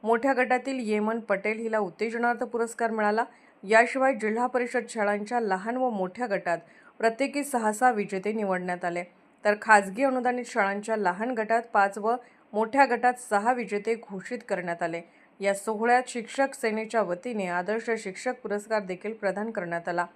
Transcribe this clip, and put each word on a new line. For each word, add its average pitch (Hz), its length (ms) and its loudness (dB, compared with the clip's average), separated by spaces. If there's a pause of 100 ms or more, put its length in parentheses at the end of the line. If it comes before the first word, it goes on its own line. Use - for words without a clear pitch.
मोठ्या 233 300 2
गटातील 254 460 2 (100)
येमन 214 320 0
पटेल 214 380 -2
हिला 220 200 -2
उत्तेजनार्थ 226 680 -2
पुरस्कार 226 460 -2
मिळाला. 214 340 2 (400)
याशिवाय 240 500 4
जिल्हा 220 320 0
परिषद 247 420 -2
शाळांच्या 208 520 -2
लहान 208 360 -2
व 254 140 0
मोठ्या 196 360 -4
गटात 180 320 -2 (400)
प्रत्येकी 277 460 0
सहा 226 280 0
सहा 254 180 4
विजेते 202 420 -2
निवडण्यात 185 520 -2
आले, 175 200 -4 (400)
तर 208 180 4
खाजगी 208 420 6
अनुदानित 247 420 0
शाळांच्या 202 500 0
लहान 202 340 0
गटात 226 320 0 (100)
पाच 196 260 4
व 220 160 0 (380)
मोठ्या 220 380 4
गटात 247 300 2
सहा 214 320 2
विजेते 208 420 -2
घोषित 214 440 -10 (100)
करण्यात 175 340 -4
आले. 170 180 -4 (400)
या 196 140 2
सोहळ्यात 226 520 2
शिक्षक 269 480 -2
सेनेच्या 220 480 -2
वतीने 190 440 -4
आदर्श 185 520 -2
शिक्षक 214 440 -6
पुरस्कार 208 400 -2
देखील 185 300 -8
प्रदान 202 380 -4
करण्यात 170 380 -4
आला. 175 280 0